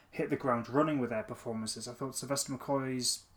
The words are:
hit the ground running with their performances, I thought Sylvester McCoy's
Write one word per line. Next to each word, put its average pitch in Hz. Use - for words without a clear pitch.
hit 156
the 143
ground 120
running 147
with 117
their 110
performances, 113
I 113
thought 131
Sylvester 135
McCoy's 131